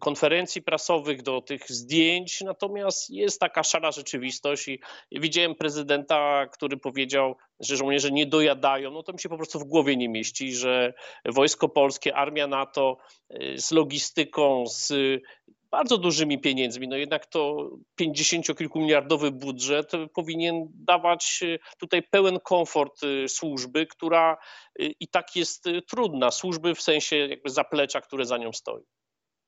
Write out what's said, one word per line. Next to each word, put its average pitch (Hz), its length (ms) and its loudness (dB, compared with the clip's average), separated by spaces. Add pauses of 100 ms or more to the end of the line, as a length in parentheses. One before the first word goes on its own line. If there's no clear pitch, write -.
konferencji 160 600 0
prasowych, 151 600 0
do 131 180 -2
tych 135 320 -10
zdjęć, 160 680 0
natomiast 196 720 -4
jest 196 300 -2
taka 165 220 0
szara 160 300 0
rzeczywistość 139 760 -6
i 131 120 -8 (400)
widziałem 160 340 2
prezydenta, 143 920 0
który 139 300 -6
powiedział, 135 600 0 (240)
że 139 160 -4
żołnierze 139 340 0
nie 147 160 2
dojadają. 139 640 2
No 156 120 -12
to 185 100 -12
mi 180 80 -14
się 190 80 -10
po 165 80 -8
prostu 156 220 -10
w 147 60 -8
głowie 143 320 4
nie 123 120 0
mieści, 113 460 -6
że 127 400 0 (300)
Wojsko 139 440 4
Polskie, 139 480 2
armia 147 300 0
nato, 135 500 0 (340)
y, 135 280 -8
z - 120 -4
logistyką, 143 960 2
z - 260 -6 (800)
bardzo 254 280 2
dużymi 151 420 2
pieniędzmi, 131 480 -2
no 131 80 -6
jednak 147 300 -4
to 147 440 -2 (260)
pięćdziesięciokilkumiliardowy 151 1300 2
budżet 135 600 -2 (220)
powinien 165 600 -2
dawać, 175 680 2
y, 170 160 -2 (200)
tutaj 185 240 0
pełen 190 380 4
komfort, 160 600 0
y, 135 260 -2
służby, 139 580 -2
która, 165 500 2 (440)
y, 151 200 -2
i 165 80 -12
tak - 280 -2
jest, - 300 -4
y, 175 160 -2
trudna. 160 480 0
Służby 170 440 -2
w - 80 -8
sensie 151 340 2
jakby 139 340 -2
zaplecza, 139 500 0
które 135 240 -6
za 120 140 -2
nią 117 140 -6
stoi. 113 300 -10 (640)